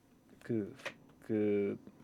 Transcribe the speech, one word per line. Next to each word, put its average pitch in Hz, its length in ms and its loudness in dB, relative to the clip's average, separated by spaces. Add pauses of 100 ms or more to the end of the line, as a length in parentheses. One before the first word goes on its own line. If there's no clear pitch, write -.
(440)
que, 107 240 -2 (600)
que 104 500 2 (260)